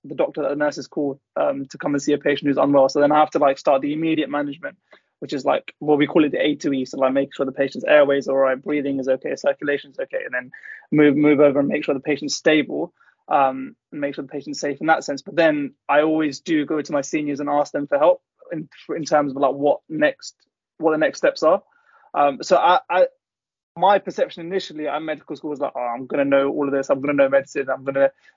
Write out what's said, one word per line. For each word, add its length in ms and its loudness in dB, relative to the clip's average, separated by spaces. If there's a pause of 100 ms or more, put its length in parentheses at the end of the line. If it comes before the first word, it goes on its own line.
the 100 -14
doctor 280 -2
that 60 -2
the 80 -4
nurses 300 -4
call, 340 -4 (160)
um, 300 -2
to 120 -16
come 160 -4
and 80 -2
see 100 0
a 60 2
patient 300 -2
who's 80 0
unwell. 320 4
So 120 0
then 120 4
I 60 4
have 140 4
to, 60 0
like, 200 2
start 240 2
the 100 -4
immediate 380 -2
management, 460 -6 (480)
which 80 -12
is, 140 -6
like, 340 -2
well, 160 2
we 100 2
call 160 4
it 100 0
the 60 -2
A 180 0
to 180 -4
E, 100 -2
so, 140 -10
like, 160 2
make 200 -2
sure 120 -4
the 40 -4
patient's 360 -4
airways 420 4
are 40 -2
all 100 2
right, 200 0
breathing 380 -2
is 80 -4
okay, 280 -2
circulation's 600 -4
okay, 240 -6
and 120 -8
then 160 -8 (420)
move, 240 6
move 240 4
over 200 6
and 60 2
make 160 -2
sure 120 -2
the 60 -6
patient's 340 -4
stable, 580 0 (360)
um, 460 0 (160)
and 120 -10
make 120 -4
sure 80 -10
the 60 -14
patient's 320 -12
safe 220 -6
in 60 -4
that 140 2
sense. 200 -8
But 120 -16
then 380 2 (160)
I 140 4
always 380 0
do 260 -2
go 160 -4
to 100 -12
my 80 -2
seniors 400 -4
and 80 -6
ask 240 0
them 140 -4
for 100 0
help 240 4 (320)
in, 160 -10 (260)
in 120 -8
terms 260 0
of, 60 -8
like, 160 2
what 340 0
next, 480 -2 (400)
what 140 0
the 80 0
next 180 0
steps 260 -2
are. 200 4 (500)
Um, 300 0
so 160 2
I, 220 4 (100)
I, 160 4 (720)
my 220 4
perception 440 -6
initially 440 -6
at 120 -4
medical 360 -10
school 120 -10
was 120 -8
like, 140 -4
"Oh, 60 -8
I'm 260 -6
gonna 200 0
know 240 4
all 180 -2
of 60 -2
this, 160 0
I'm 100 0
gonna 140 -2
know 160 4
medicine, 400 -2
I'm 140 -6
gonna 260 0 (260)